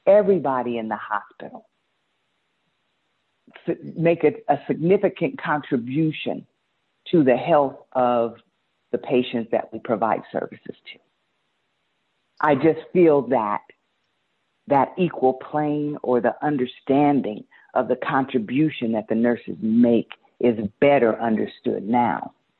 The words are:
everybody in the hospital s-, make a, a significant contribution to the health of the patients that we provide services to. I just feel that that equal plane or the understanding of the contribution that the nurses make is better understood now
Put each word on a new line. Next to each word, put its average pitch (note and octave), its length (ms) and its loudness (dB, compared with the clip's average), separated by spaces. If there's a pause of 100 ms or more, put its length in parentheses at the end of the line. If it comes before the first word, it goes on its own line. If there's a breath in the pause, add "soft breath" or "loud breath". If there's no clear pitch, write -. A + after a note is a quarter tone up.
everybody C#3+ 720 2
in A2 100 -6
the A2 80 -4
hospital - 680 -10 (2000)
s-, E3+ 100 -4 (200)
make E3 260 0
a, D3+ 100 4 (160)
a C#3+ 100 0 (100)
significant E3 760 0
contribution C#3+ 1040 -4 (640)
to E3 140 4
the - 120 4
health D3 400 0 (160)
of A#2+ 440 0 (560)
the B2 60 -4
patients B2 520 -2
that - 220 -2
we A2 80 -12
provide A2 420 -2 (100)
services - 280 -8 (320)
to. - 60 -20 (1400)
I D3+ 140 4
just D#3 260 2 (120)
feel D#3 360 6
that A2 340 -2 (1080)
that C#3 280 2
equal D3 380 0
plane D3 680 -4
or B2 180 0
the A2+ 140 0 (100)
understanding C#3 1000 0 (300 soft breath)
of B2 140 0
the B2 80 0
contribution C3 960 -2
that G#2+ 160 -4
the A2 80 -2
nurses A#2 440 -2
make A#2 500 2 (280)
is A#2+ 200 2 (220)
better C#3 400 4
understood G#2 680 -4
now A#2 460 -2 (260)